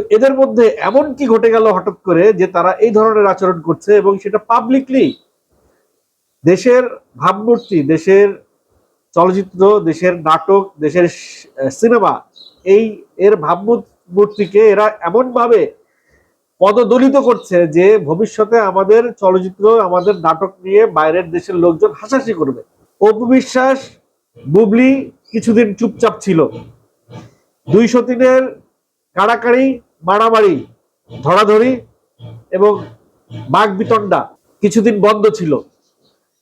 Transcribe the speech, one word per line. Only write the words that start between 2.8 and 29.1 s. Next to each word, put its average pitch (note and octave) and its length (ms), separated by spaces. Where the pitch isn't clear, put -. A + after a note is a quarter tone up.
ধরনের G#3+ 340
আচরণ F#3 360
করছে, E3 340
এবং G3 220
সেটা G3 200
পাবলিকলি B3 760
দেশের A#3+ 380
ভাবমূর্তি, G3 640
দেশের F#3+ 600
চলচ্চিত্র, F#3+ 640
দেশের F3 360
নাটক, F3 640
দেশের D#3 280
স-, - 400
আহ, C3+ 100
সিনেমা, F#3+ 520
এই G#3 400
এর G3+ 180
ভাবমূর্তিকে G3+ 1300
এরা G#3 320
এমনভাবে A#3 720
পদদলিত A#3+ 580
করছে F#3+ 500
যে F#3 300
ভবিষ্যতে G#3 640
আমাদের G3+ 540
চলচ্চিত্র, F#3+ 680
আমাদের F3+ 340
নাটক E3 380
নিয়ে G3+ 220
বাইরের E3 460
দেশের F3 240
লোকজন F3 360
হাসাহাসি A3+ 420
করবে। C3 300
অপু G#3+ 240
বিশ্বাস, C4 640
বুবলি A#3 640
কিছুদিন A3 420
চুপচাপ A3 460
ছিল, E3 280
দুইশো A#3 300
তিনের B3+ 600